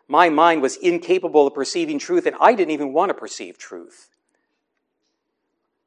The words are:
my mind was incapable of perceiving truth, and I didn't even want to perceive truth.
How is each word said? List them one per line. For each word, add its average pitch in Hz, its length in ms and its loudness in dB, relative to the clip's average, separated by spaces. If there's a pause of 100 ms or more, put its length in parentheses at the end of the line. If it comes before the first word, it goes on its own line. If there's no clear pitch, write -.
my 165 220 4
mind 160 320 2
was 131 160 -2
incapable 170 680 0
of 135 60 -4
perceiving 151 460 -6
truth, 175 260 -2
and 151 140 -2
I 190 140 8
didn't 175 180 -2
even 143 220 -6
want 180 160 -2
to 151 40 -4
perceive 98 440 -14
truth. - 520 -20 (1800)